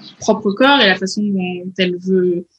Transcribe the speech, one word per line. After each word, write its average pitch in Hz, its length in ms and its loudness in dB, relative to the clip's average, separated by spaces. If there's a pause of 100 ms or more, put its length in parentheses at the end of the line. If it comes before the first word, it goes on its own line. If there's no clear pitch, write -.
(200)
propre 208 320 0
corps 269 300 4
et 208 60 4
la 185 80 2
façon 190 280 -6
dont 180 540 -4
elle 180 180 0
veut 180 500 0 (140)